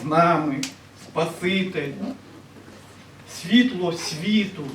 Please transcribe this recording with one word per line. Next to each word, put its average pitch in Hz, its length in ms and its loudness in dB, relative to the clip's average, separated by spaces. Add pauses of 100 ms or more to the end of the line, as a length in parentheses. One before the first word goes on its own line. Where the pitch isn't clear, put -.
з - 20 -6
нами, 156 520 4 (480)
Спаситель, 165 880 -2 (1500)
світло 180 500 4
світу 185 720 -2 (120)